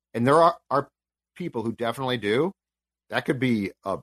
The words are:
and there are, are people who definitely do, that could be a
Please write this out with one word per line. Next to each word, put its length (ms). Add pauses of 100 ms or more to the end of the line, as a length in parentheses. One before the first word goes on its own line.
(140)
and 120
there 140
are, 160 (140)
are 180 (460)
people 300
who 80
definitely 460
do, 340 (580)
that 140
could 160
be 320 (120)
a 180